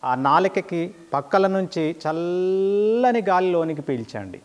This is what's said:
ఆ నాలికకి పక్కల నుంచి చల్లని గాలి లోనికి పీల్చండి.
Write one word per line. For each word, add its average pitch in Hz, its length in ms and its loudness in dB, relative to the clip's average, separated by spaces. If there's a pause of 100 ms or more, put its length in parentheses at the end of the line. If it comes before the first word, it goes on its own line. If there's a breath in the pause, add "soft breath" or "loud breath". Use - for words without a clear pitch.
ఆ 127 120 0
నాలికకి 170 800 0 (180)
పక్కల 190 340 2
నుంచి 175 480 -2 (120)
చల్లని 196 1120 0
గాలి 185 300 2
లోనికి 160 300 0
పీల్చండి. 110 640 -8